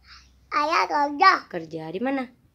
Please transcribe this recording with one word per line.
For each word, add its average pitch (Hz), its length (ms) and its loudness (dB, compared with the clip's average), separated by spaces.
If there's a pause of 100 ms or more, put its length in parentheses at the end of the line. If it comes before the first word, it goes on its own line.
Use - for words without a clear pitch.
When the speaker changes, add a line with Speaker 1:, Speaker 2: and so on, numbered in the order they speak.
(520)
Speaker 1:
Ayah 294 360 2
kerja. 294 440 2 (200)
Speaker 2:
Kerja 160 400 -8
di 185 80 -8
mana? 262 280 -4 (280)